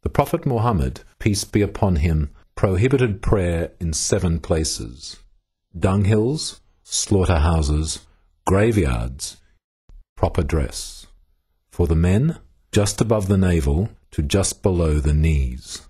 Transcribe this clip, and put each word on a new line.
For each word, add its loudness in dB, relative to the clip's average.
The -2
Prophet -4
Muhammad, -2
peace -2
be 0
upon 0
him, 0
prohibited 0
prayer 0
in -4
seven 0
places: -6
dunghills, 0
slaughterhouses, 0
graveyards, 0
proper -2
dress. -4
For 0
the 2
men, 2
just 2
above 0
the 4
navel 2
to -6
just -2
below 2
the 2
knees. 0